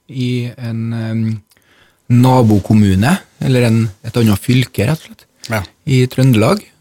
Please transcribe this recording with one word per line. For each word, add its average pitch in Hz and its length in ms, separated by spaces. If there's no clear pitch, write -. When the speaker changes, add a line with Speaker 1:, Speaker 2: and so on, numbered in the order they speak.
Speaker 1:
i 123 500
en, 113 360
em, 110 480
nabokommune, 113 1080
eller 131 240
en, 113 240
et 113 100
annet 110 240
fylke, 123 480
rett 143 40
og - 180
slett, - 160
Speaker 2:
Ja. 110 120
Speaker 1:
i 131 220
Trøndelag. 131 560